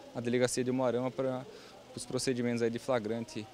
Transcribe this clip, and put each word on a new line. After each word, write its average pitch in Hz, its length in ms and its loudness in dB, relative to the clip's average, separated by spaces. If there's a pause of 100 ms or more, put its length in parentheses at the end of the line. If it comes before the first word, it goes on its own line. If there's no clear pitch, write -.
(140)
a 127 60 -4
delegacia 120 440 4
de 127 60 2
Umuarama 127 420 2
pra 131 320 -2 (500)
os - 100 -8
procedimentos 120 580 0
aí 117 80 4
de 117 80 -4
flagrante 113 760 -2